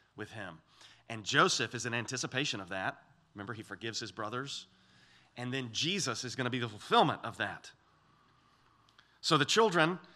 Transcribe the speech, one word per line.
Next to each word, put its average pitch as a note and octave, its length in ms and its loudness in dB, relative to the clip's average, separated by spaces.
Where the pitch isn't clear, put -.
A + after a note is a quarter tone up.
with G#2+ 160 -8
him. F#2 260 -12
And A2+ 140 -8
Joseph B2+ 540 4
is A#2 100 -4
in A#2 80 -4
anticipation A#2+ 640 -2
of F2+ 100 -12
that. G2 280 -4
Remember, G2+ 180 -8
he G#2+ 100 -10
forgives G#2+ 380 -8
his A2 100 -8
brothers. A#2 560 -8
And B2 160 -6
then C3 180 -2
Jesus C3 540 -2
is A#2 100 -8
gonna B2 160 0
be B2+ 80 -2
the A#2+ 100 -2
fulfillment C3 540 4
of A2 140 -8
that. G2 340 -6
So - 160 4
the C#3+ 80 6
children F3 540 4